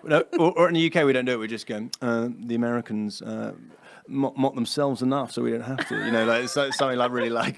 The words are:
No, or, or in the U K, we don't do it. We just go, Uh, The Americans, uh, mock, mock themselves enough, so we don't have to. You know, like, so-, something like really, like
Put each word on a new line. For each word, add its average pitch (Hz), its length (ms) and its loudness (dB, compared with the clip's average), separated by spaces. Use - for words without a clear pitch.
No, 156 200 4
or, 170 200 4
or 175 100 6
in 170 60 2
the 165 60 4
U 165 100 4
K, 165 140 4
we 139 80 6
don't 127 120 2
do 127 80 0
it. 123 40 2
We 110 120 -4
just 110 180 -8
go, 110 220 -6
Uh, 117 280 0
The 117 80 -4
Americans, 117 680 -4
uh, 110 300 -8
mock, 135 280 -2
mock 135 180 2
themselves 131 480 0
enough, 131 300 0
so 120 100 -4
we 120 100 0
don't 117 100 -2
have 131 260 -6
to. 113 160 -4
You 117 60 -2
know, 113 140 2
like, 117 240 2
so-, 139 220 0
something 127 280 0
like 123 120 2
really, 120 200 -2
like 117 280 -2